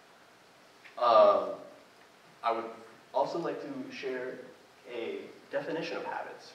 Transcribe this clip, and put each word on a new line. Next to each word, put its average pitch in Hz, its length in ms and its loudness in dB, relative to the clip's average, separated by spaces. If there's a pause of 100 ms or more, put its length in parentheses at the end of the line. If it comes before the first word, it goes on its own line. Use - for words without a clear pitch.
(1000)
Um, 107 540 8 (920)
I 117 80 2
would 113 140 -4 (480)
also 143 240 0
like 147 240 -4
to 135 340 -10
share 127 380 -6 (600)
a - 260 -6 (320)
definition 160 460 -4
of - 60 -8
habits - 500 -10